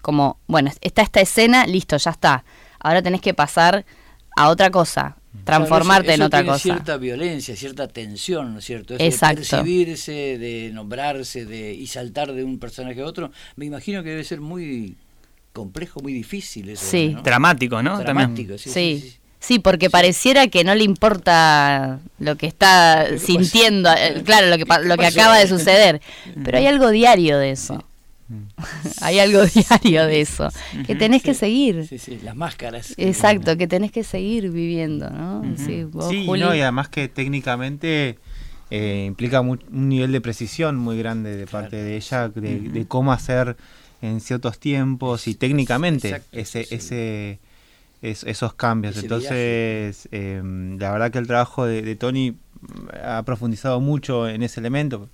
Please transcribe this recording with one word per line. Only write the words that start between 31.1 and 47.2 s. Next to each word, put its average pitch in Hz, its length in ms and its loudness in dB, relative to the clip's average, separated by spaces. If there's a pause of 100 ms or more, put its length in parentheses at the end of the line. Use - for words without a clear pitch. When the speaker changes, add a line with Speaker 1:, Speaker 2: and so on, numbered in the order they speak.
Speaker 1:
que 277 120 0
Speaker 2:
Sí. - 60 -6
Speaker 1:
seguir. 208 460 0
Speaker 2:
Sí, 131 120 -16
sí, 123 260 -14
las 120 100 -12
máscaras. 123 640 -10
Speaker 1:
Exacto, 190 600 2
que 175 100 0
tenés 190 240 -2
que 226 100 -4
seguir 196 480 -4
viviendo, 165 600 -4
¿no? 185 300 -8
Speaker 3:
Ujú. - 180 -6
Speaker 1:
Sí, - 260 -6
vos, 160 240 -6
Speaker 4:
Sí, 196 160 -4
Speaker 1:
Juli. 185 160 -2
Speaker 4:
no, 175 140 2
y 151 80 2
además 135 260 -2
que 139 200 -6
técnicamente, 139 1120 -4 (520)
eh, 101 360 -4
implica 120 360 -2
mu-, 127 160 -2 (120)
un 135 200 -2
nivel 131 200 0
de 131 120 -2
precisión 120 540 -6
muy 117 220 -4
grande 110 380 -6
de 98 80 -12
Speaker 2:
Claro. 104 200 -10
Speaker 4:
parte 107 180 -12
de 104 140 -8
ella, 117 340 -6
de, 107 260 -8
Speaker 3:
Ujú. 104 160 -10
Speaker 4:
de 113 140 -6
cómo 131 260 -2
hacer 123 440 -2 (440)
en 110 200 -6
ciertos 120 380 -8
tiempos 131 680 -4
y 110 40 -4
Speaker 2:
Es-, - 60 -8
Speaker 4:
técnicamente 135 720 0
Speaker 2:
exacto, - 200 -10 (100)
Speaker 4:
ese, 113 260 -10
Speaker 2:
sí, - 60 -14
sí. 113 60 -8
Speaker 4:
ese, 107 600 -10 (640)